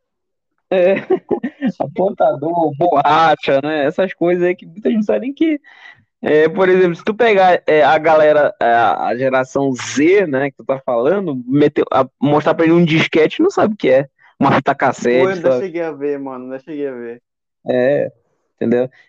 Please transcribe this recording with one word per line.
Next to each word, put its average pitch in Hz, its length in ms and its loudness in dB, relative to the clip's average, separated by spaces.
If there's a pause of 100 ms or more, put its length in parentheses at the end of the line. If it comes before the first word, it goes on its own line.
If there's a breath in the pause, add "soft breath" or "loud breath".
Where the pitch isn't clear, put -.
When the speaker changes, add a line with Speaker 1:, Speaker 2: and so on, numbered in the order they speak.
(680)
Speaker 1:
É. 185 260 2
<laughs> - 840 -4
Apontador, 160 1000 -2
borracha, 156 840 2
né? 151 220 -2
Essas 185 280 -2
coisas 175 300 0
aí 180 120 0
que - 100 -20
muita 202 240 -6
gente 240 80 0
não 214 60 0
sabe 214 180 -2
nem 269 120 -8
que. 311 260 -2 (640 loud breath)
É, 151 260 2
por 185 220 0
exemplo, 185 260 2
se - 80 -20
tu 214 100 -4
pegar, 196 540 2
é, 151 160 4
a 151 140 4
galera, 151 600 2
a, 117 480 0
a 113 100 -4
geração 131 560 -2
Z, 151 520 0
né, 139 260 -4
que - 60 -20
tu - 60 -20
tá 135 160 -4
falando, 143 560 -2 (100)
meter, 147 460 0
a, 131 160 0 (140)
mostrar 147 320 0
pra 165 120 0
ele 165 80 4
um 175 120 4
disquete, 160 560 0
não 359 100 4
sabe - 220 0
o - 40 -8
que - 120 -2
é. 135 200 2 (300 soft breath)
Uma 131 140 2
fita 139 200 0
cassete, 123 480 0
Speaker 2:
Pô, 190 80 2
eu 190 60 -4
ainda 165 160 0
Speaker 1:
sabe? 233 140 0
Speaker 2:
cheguei 170 160 -6
a 160 100 -6
ver, 143 280 -6
mano, 131 260 -12
ainda 131 140 -12
cheguei 143 280 -10
a 131 60 -8
ver. 120 280 -14 (480)
Speaker 1:
É, 127 420 0 (440)
entendeu? 123 340 -2 (200 soft breath)